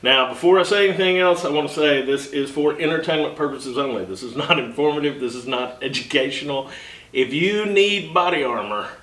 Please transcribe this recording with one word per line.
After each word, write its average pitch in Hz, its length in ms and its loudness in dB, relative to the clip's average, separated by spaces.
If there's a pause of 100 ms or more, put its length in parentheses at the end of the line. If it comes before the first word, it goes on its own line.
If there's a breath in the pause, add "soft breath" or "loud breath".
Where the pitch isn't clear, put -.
Now, 131 280 4
before 175 280 6
I 175 60 6
say 202 240 4
anything 185 280 2
else, 180 280 4
I 143 60 0
want 147 180 0
to - 40 -8
say 147 300 2
this 135 300 -2
is 139 180 -2
for 147 220 2
entertainment 156 640 -2
purposes 131 420 -4
only. 123 260 -2
This 92 200 -10
is 117 100 -10
not 147 240 0
informative, 139 640 -2
this 120 160 -6
is 123 100 -12
not 127 380 -6
educational. 139 840 -2 (420 loud breath)
If 131 200 0
you 202 340 0
need 196 460 2
body 175 300 2
armor 104 460 -4 (140)